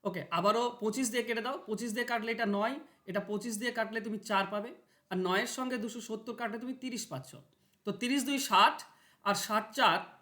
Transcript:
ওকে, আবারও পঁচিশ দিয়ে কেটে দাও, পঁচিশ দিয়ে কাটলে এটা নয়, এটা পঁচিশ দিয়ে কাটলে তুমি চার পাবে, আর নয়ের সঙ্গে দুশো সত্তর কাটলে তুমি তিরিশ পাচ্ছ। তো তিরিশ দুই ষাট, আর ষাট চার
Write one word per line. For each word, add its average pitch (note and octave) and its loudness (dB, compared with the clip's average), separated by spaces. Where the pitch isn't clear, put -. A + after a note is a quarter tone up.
ওকে, F3 -4
আবারও G#3+ 2
পঁচিশ A3 0
দিয়ে A#3+ 2
কেটে A3 -2
দাও, C#4 -2
পঁচিশ A3 -4
দিয়ে A#3+ -2
কাটলে A#3 -2
এটা A3+ 0
নয়, G3+ 2
এটা G3 -2
পঁচিশ G#3 -4
দিয়ে A#3+ -2
কাটলে A3 -2
তুমি G#3+ -6
চার G#3 2
পাবে, G#3 -4
আর F#3 -2
নয়ের F#3 2
সঙ্গে B3+ -4
দুশো A#3 -8
সত্তর A3 -8
কাটলে A#3 -6
তুমি B3 -8
তিরিশ B3+ -8
পাচ্ছ। C3+ -10
তো G#3 -2
তিরিশ B3 0
দুই C#4 0
ষাট, C#4+ 6
আর G3+ 4
ষাট G#3+ 0
চার F3+ 6